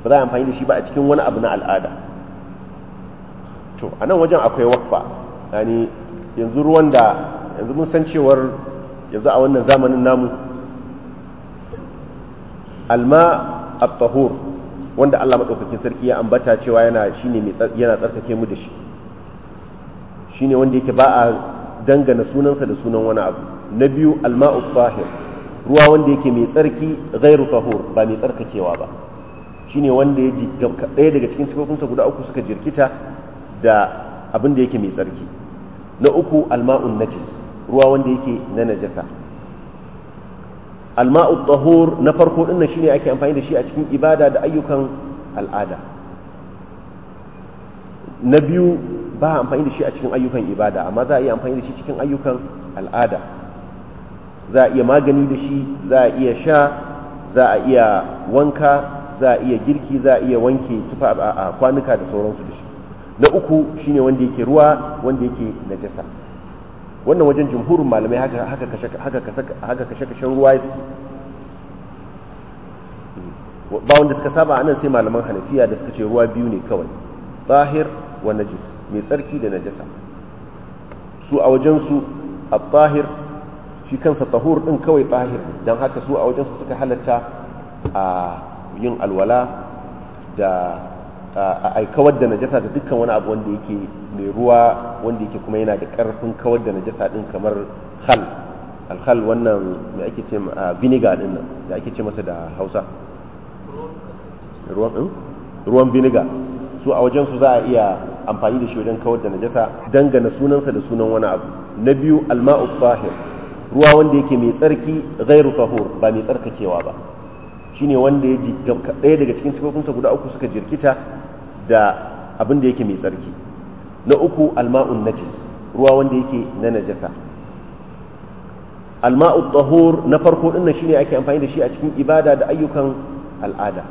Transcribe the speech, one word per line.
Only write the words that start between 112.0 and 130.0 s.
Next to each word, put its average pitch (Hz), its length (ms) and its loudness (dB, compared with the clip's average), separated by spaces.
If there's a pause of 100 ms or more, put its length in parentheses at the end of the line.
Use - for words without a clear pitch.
alma'u 123 500 2
tahir, 120 320 2 (600)
ruwa 147 240 8
wanda 151 220 6
yake 135 200 2
mai 120 140 2
tsarki, 151 520 0 (240)
ghairu 147 280 8
tahur, 110 320 0 (120)
ba 110 120 4
mai 110 120 -2
tsarkakewa 107 600 -4
ba. 76 100 -10 (800)
Shine 143 220 0
wanda 135 320 4
ya 127 100 2
ji-, 113 260 -4
ɗaya 135 540 2
daga 127 180 2
cikin 143 180 -6
sifofinsa 147 380 -6
guda 131 220 0
uku - 160 -4
suka 123 180 -8
jirkita 139 480 -2 (720)
da 107 280 6 (440)
abin 107 200 2
da 127 80 4
yake 123 160 0
mai 101 120 -2
tsarki. - 360 -6 (720)
Na 139 100 8
uku, 156 400 2
alma'un 123 480 0
najis, - 280 -4 (440)
ruwa 135 240 6
wanda 135 160 2
yake 123 300 -2 (160)
na 113 100 0
najasa. 98 400 -4 (1900)
Alma'u 151 480 4
tahur 156 560 6